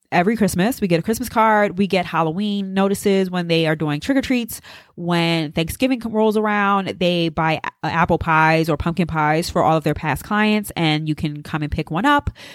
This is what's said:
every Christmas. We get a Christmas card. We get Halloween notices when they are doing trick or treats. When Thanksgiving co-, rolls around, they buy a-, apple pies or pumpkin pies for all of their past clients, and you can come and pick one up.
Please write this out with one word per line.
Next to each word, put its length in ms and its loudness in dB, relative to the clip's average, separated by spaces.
every 260 2
Christmas. 420 0
We 80 0
get 120 2
a 40 -4
Christmas 260 -4
card. 480 2
We 100 2
get 180 0
Halloween 680 -2
notices 560 2
when 180 -4
they 200 2
are 80 2
doing 240 -2
trick 180 0
or 40 4
treats. 400 -2
When 560 0
Thanksgiving 480 -2
co-, 100 -8
rolls 280 2
around, 500 0
they 300 2
buy 300 -2
a-, 20 -4
apple 320 0
pies 520 2
or 80 0
pumpkin 300 -2
pies 420 0
for 140 0
all 140 4
of 80 -2
their 80 2
past 320 -4
clients, 500 0
and 320 0
you 80 -2
can 260 -4
come 200 -6
and 100 -4
pick 180 -4
one 160 -2
up. 240 2